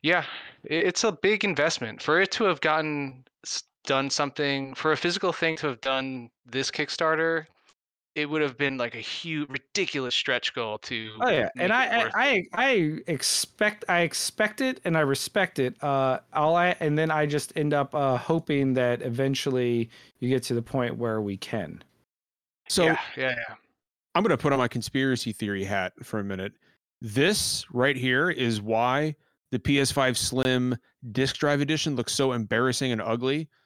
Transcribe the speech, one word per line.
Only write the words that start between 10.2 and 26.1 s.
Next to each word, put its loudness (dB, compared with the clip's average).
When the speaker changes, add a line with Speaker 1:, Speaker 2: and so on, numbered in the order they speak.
Speaker 1:
goal -4
to -6
Speaker 2:
Oh, 2
yeah. 4
Speaker 1:
make -2
Speaker 2:
And 2
Speaker 1:
it 4
Speaker 2:
I, 2
Speaker 1:
worth 2
it. -8
Speaker 2:
I, 2
I 2
expect, -2
I 4
expect -2
it -2
and 2
I 4
respect 0
it. 0
Uh, 2
all 4
I, 4
and 2
then 2
I 2
just -2
end 0
up, 0
uh, 2
hoping 0
that 2
eventually 0
you -2
get 2
to -2
the 0
point -2
where -2
we -4
can. -8
Speaker 3:
So 2
Speaker 1:
Yeah, 4
yeah, -2
yeah. -6
Speaker 3:
I'm 4
gonna 4
put 2
on 4
my 4
conspiracy -2
theory -4
hat -2
for -6